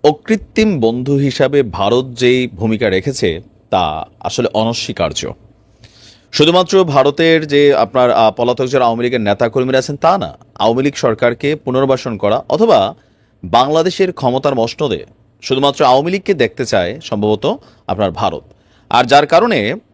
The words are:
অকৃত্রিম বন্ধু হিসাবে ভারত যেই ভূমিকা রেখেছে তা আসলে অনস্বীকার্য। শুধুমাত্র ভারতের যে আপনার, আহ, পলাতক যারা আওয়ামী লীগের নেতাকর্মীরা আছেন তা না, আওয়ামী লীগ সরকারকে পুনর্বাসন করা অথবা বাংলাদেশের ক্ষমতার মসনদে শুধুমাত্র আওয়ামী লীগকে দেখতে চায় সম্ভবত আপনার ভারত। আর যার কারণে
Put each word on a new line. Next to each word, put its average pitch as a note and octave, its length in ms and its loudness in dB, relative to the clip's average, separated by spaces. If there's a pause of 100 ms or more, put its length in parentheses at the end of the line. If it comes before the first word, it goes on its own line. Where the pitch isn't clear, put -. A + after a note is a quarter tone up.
অকৃত্রিম G3+ 760 0
বন্ধু B2 360 0
হিসাবে C#3 480 0
ভারত G#2+ 420 0
যেই B2 420 0
ভূমিকা A2 420 -2
রেখেছে F#2 520 -2 (280)
তা D#2+ 380 -2 (120)
আসলে - 340 -4
অনস্বীকার্য। A2 800 -4 (1000)
শুধুমাত্র F3+ 520 2
ভারতের D#3 640 2
যে C#3+ 280 4
আপনার, B2 360 2
আহ, A2 200 4
পলাতক B2 340 -2
যারা B2+ 200 0
আওয়ামী A#2 180 -2
লীগের B2 180 -2
নেতাকর্মীরা B2 580 0
আছেন C#3+ 160 -6
তা E3+ 220 0
না, D#2+ 200 -8 (180)
আওয়ামী A#2 280 0
লীগ C#3 120 -2
সরকারকে A#2+ 600 -2
পুনর্বাসন C3 640 -2
করা A2 320 -2
অথবা D#3 460 2 (500)
বাংলাদেশের D#3+ 680 0
ক্ষমতার C3+ 420 -2
মসনদে A#2 500 -4 (360)
শুধুমাত্র C#3 440 0
আওয়ামী C#3 260 2
লীগকে G3 220 -2
দেখতে B2 320 -2
চায় F#2+ 360 -2
সম্ভবত G#2+ 560 -2 (300)
আপনার F#2 240 -2
ভারত। F#2 320 -4 (460)
আর B2 160 2
যার C#3+ 220 4
কারণে E3 480 2 (180)